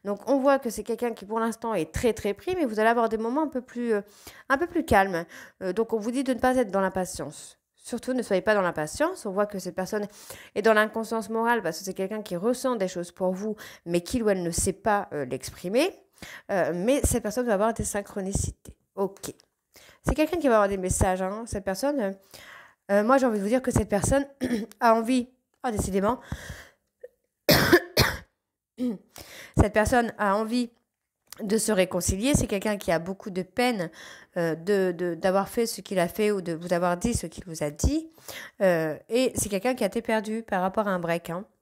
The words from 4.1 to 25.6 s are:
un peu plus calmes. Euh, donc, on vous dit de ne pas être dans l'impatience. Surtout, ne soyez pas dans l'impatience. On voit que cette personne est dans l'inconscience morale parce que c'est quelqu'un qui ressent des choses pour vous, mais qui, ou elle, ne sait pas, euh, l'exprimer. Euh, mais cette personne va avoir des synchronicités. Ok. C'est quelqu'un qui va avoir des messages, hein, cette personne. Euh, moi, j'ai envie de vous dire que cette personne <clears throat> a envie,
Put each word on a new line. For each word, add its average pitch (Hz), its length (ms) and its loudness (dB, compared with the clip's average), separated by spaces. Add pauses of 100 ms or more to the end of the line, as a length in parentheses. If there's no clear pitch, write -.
un 269 80 2
peu 339 100 -2
plus 330 180 -2
calmes. 190 420 4 (360)
Euh, 185 120 -2
donc, 226 180 -2
on 226 60 -2
vous 214 120 -4
dit 262 140 -2
de 262 80 0
ne 226 60 0
pas 254 180 2
être 226 140 2
dans 196 100 0
l'impatience. 185 800 -4 (180)
Surtout, 247 380 -6
ne 247 80 0
soyez 185 200 2
pas 214 120 4
dans 202 80 4
l'impatience. 185 640 -2
On 190 60 -6
voit 202 140 0
que 202 120 -10
cette 180 160 -8
personne 202 320 -4 (480)
est 208 80 -2
dans 220 100 6
l'inconscience 220 560 0
morale 226 340 0
parce 170 160 -2
que - 60 -12
c'est 190 100 -8
quelqu'un 202 280 -4
qui 180 140 -8
ressent 240 400 0
des 190 120 -2
choses 175 240 -8
pour 185 200 -2
vous, 208 240 -6 (280)
mais 175 160 2
qui, 233 220 -4
ou 214 80 4
elle, 190 120 2
ne 170 80 -2
sait 185 220 0
pas, 208 400 0
euh, 143 140 -4
l'exprimer. 190 640 -2 (600)
Euh, 165 240 2
mais 233 300 2
cette - 180 0
personne 240 240 -2
va 220 80 2
avoir 220 200 2
des 214 100 -4
synchronicités. - 880 -6 (200)
Ok. - 400 -6 (680)
C'est - 100 2
quelqu'un 311 240 2
qui 285 100 2
va 226 60 6
avoir 208 140 6
des 196 100 -2
messages, 185 420 0
hein, 208 260 -6
cette 202 180 -8
personne. 196 520 -2 (720)
Euh, 208 140 4
moi, 262 140 6
j'ai 254 80 4
envie 214 120 2
de 190 40 -2
vous 202 60 -2
dire 254 140 2
que 254 80 -2
cette 214 180 2
personne 269 380 2 (140)
<clears throat> 240 400 -4
a 226 140 8
envie, 233 340 2 (380)